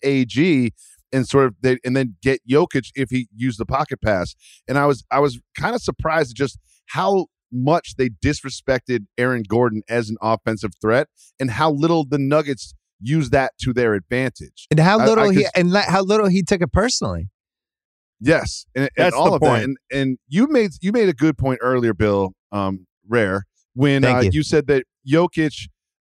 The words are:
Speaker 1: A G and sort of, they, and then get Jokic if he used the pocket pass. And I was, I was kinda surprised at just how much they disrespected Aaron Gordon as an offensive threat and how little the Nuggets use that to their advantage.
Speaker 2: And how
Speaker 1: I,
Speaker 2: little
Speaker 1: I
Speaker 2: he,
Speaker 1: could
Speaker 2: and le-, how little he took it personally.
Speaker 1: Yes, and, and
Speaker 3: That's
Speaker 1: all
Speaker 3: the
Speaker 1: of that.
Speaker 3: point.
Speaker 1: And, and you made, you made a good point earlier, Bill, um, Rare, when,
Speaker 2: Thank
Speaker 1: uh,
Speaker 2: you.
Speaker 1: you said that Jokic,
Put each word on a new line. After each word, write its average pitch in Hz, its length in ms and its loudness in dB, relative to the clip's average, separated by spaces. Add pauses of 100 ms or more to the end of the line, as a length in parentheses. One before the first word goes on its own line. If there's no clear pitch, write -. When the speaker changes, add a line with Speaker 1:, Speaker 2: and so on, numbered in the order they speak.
Speaker 1:
A 135 220 2
G 127 480 0 (400)
and 131 140 0
sort 139 200 4
of, 113 140 -4
they, 127 240 2
and 127 120 -2
then 123 240 -2
get 131 260 -2
Jokic 139 480 0
if 135 160 -6
he 127 240 -4
used 117 240 -6
the 110 60 -6
pocket 139 380 -6
pass. 95 320 -2 (340)
And 131 80 -2
I 143 100 2
was, 139 240 0
I 127 100 0
was 127 200 -2 (160)
kinda 214 220 -4
surprised 156 540 -4
at 107 40 -20
just 135 220 -4 (280)
how 190 400 -2 (260)
much 135 440 0
they 131 140 -2
disrespected 127 960 -4 (100)
Aaron 123 320 0
Gordon 110 400 0
as 113 220 -2
an 110 100 -8
offensive 110 600 -4
threat 120 280 2 (300)
and 131 140 -4
how 151 180 0
little 160 340 0
the 135 140 -2
Nuggets 143 560 -2 (260)
use 135 300 -2
that 131 280 2
to 127 140 -4
their 117 220 2
advantage. 120 760 -6
Speaker 2:
And 156 100 4
how 190 180 4
Speaker 1:
I, 226 80 2
Speaker 2:
little 220 180 4
Speaker 1:
I 202 80 2
Speaker 2:
he, 190 120 4
Speaker 1:
could 185 100 -4
Speaker 2:
and 175 160 2
le-, 202 120 2
how 190 200 0
little 208 240 2
he 190 160 2
took 175 180 -2
it 165 120 -4
personally. 101 560 -2 (920)
Speaker 1:
Yes, 139 540 0
and, 131 100 0
and 135 120 -2
Speaker 3:
That's 170 200 2
Speaker 1:
all 156 140 4
Speaker 3:
the 185 60 2
Speaker 1:
of 143 60 -2
that. 156 40 4
Speaker 3:
point. 120 180 2
Speaker 1:
And, 135 120 -4 (160)
and 131 340 -2
you 196 220 0
made, 233 220 2 (100)
you 185 100 -2
made 214 180 2
a 175 60 2
good 151 240 0
point 131 240 -2
earlier, 123 320 0
Bill, 98 380 0 (180)
um, 98 360 -6 (200)
Rare, 101 380 0 (300)
when, 139 280 2
Speaker 2:
Thank 123 140 2
Speaker 1:
uh, 127 60 2
Speaker 2:
you. 101 100 2
Speaker 1:
you 151 100 0
said 147 240 0
that 135 180 2 (240)
Jokic, 156 600 0 (360)